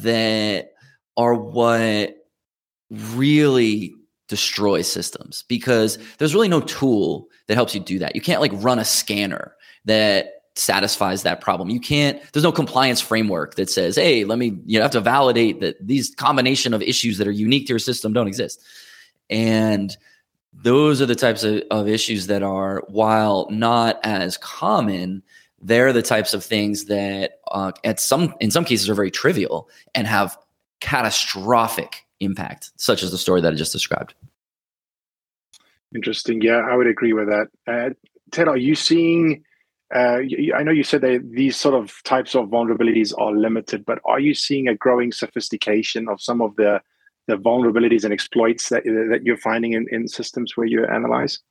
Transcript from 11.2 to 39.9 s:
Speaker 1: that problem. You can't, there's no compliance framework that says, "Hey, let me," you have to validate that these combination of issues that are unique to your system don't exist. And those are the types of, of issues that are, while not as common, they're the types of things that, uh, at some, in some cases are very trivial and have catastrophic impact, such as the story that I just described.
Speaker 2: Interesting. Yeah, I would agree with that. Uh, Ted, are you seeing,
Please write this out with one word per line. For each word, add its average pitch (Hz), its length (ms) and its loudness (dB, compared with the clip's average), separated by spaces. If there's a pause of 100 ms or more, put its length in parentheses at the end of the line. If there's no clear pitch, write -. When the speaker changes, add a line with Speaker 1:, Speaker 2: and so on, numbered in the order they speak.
Speaker 1:
that 87 180 -2
problem. 92 300 -2
You 120 100 -2
can't, 147 400 0 (120)
there's 151 120 0
no 165 80 4
compliance 131 480 0
framework 101 540 -2
that 95 160 -4
says, 92 260 0
"Hey, 135 280 4
let 113 140 -2
me," 113 280 -2
you 110 160 2
have 143 80 2
to 123 100 0
validate 117 600 2
that 92 240 -6
these 123 300 -2
combination 131 600 0
of 104 80 -2
issues 117 360 -2
that 101 80 0
are 104 60 -2
unique 120 340 0
to 131 60 -2
your 113 60 0
system 110 340 -4
don't 113 160 0
exist. 101 340 -8 (680)
And 110 680 0 (560)
those 139 480 4
are 135 60 2
the 120 80 2
types 113 280 2
of, 107 280 0
of 107 180 0
issues 107 380 -2
that 101 160 0
are, 95 460 -4
while 107 600 2
not 113 540 2
as 95 320 -2
common, 98 840 -2 (380)
they're 120 320 4
the 117 100 2
types 107 320 0
of 98 100 -4
things 104 420 -2
that, 98 520 -4 (120)
uh, 95 220 -4 (120)
at 110 160 -2
some, 160 400 0
in 107 100 2
some 170 140 2
cases 101 240 0
are 107 60 2
very 98 160 0
trivial 107 580 -2 (260)
and 107 120 -2
have 101 300 0 (440)
catastrophic 113 1300 -2 (120)
impact, 95 580 -6
such - 260 0
as 90 80 -4
the 90 80 -6
story 90 220 2
that 82 120 2
I 78 40 -2
just 78 160 -4
described. - 420 -6 (1800)
Speaker 2:
Interesting. 113 480 -4
Yeah, 117 260 4
I 123 80 2
would 123 100 4
agree 113 260 2
with 107 160 0
that. 104 200 0 (180)
Uh, 120 240 -4 (400)
Ted, 165 180 0
are 139 80 2
you 135 180 2
seeing, 165 680 2 (500)